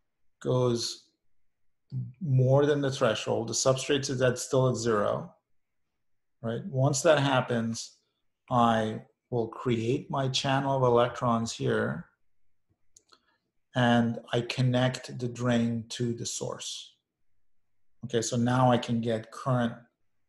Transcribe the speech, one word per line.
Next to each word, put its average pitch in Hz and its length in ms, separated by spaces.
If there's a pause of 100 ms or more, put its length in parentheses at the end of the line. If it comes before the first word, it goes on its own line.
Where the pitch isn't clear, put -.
(400)
goes 123 680 (1120)
more 131 420
than 143 160
the 139 100
threshold, 113 580
the 117 40
substrate 135 560
is 131 140
at, 123 160
still 131 320
at 113 60
zero, 113 540 (1080)
right? 117 240
Once 139 380
that 160 160
happens, 123 800 (520)
I 117 520 (260)
will 113 200
create 120 600
my 139 180
channel 135 460
of 131 100
electrons 120 680
here, 127 540 (1700)
and 120 420 (140)
I 120 80
connect 127 800
the 123 80
drain 117 600
to 120 220
the 117 140
source. - 680 (1080)
Okay, 120 160
so 117 160
now 123 360
I 120 60
can 117 220
get 113 300
current 120 440 (540)